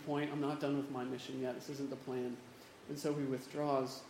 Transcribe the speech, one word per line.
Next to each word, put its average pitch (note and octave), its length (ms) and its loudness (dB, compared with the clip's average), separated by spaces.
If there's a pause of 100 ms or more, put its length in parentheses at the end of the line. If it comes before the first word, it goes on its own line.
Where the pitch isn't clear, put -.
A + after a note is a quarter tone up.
point. D3 260 2
I'm D3 100 2
not D3 180 2
done C#3+ 180 4
with C#3 140 0
my B2+ 120 -2
mission C3 380 -2
yet. B2+ 140 2
This B2+ 140 -8
isn't C#3 200 -2
the C3 60 -4
plan." B2 420 0 (520)
And C#3 100 -4
so D3 160 4
he C#3+ 80 2
withdraws C3 880 2